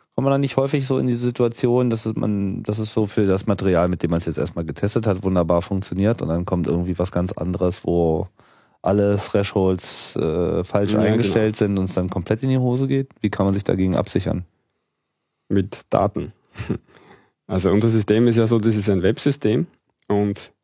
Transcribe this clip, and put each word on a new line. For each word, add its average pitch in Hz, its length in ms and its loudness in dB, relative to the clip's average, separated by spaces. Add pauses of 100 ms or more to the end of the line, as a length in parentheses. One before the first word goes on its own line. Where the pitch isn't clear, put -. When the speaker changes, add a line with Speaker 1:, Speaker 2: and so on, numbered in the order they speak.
(140)
Speaker 1:
Kommt 127 100 -2
man 139 80 2
da 139 60 2
nicht 139 180 -2
häufig 139 300 0
so 131 120 0
in 131 80 0
die 123 80 0
Situation, 123 760 0
dass 110 160 -2
es 113 100 -2
man, 98 460 -2
dass 107 160 -4
es 107 140 -6
so 107 140 0
für 104 200 0
das 95 200 0
Material, 92 420 2
mit 90 140 -4
dem 82 80 0
man 85 80 2
es 80 80 -6
jetzt 80 120 -6
erstmal 85 260 -4
getestet 104 420 -4
hat, 98 180 0
wunderbar 87 380 2
funktioniert 98 600 -2
und 82 60 -2
dann 85 160 -2
kommt 87 220 -2
irgendwie 87 320 -2
was 90 140 -2
ganz 90 200 -2
anderes, 90 520 -4
wo 85 440 0 (540)
alle 101 340 2
Thresholds, 98 1000 -2
äh, 82 460 0
falsch 101 300 0
Speaker 2:
Ja, 107 80 2
Speaker 1:
eingestellt 107 580 2
Speaker 2:
genau. 104 140 2
Speaker 1:
sind 98 60 0
und 92 80 0
es 95 80 -6
dann 92 160 -2
komplett 101 320 -4
in 135 80 0
die 131 80 2
Hose 127 280 0
geht? 135 240 -2 (100)
Wie 104 100 0
kann 98 160 0
man 98 80 2
sich 101 100 -2
dagegen 92 320 2
absichern? 90 480 -2 (1040)
Speaker 2:
Mit 98 420 -2
Daten. 95 420 0 (360)
<laughs> - 100 -4 (680)
Also 92 240 0
unser 107 200 4
System 110 360 4
ist 117 100 4
ja 113 100 4
so, 113 120 4
das 107 160 2
ist 104 140 0
ein 95 140 2
Websystem 117 640 0 (420)
und 101 420 -2 (140)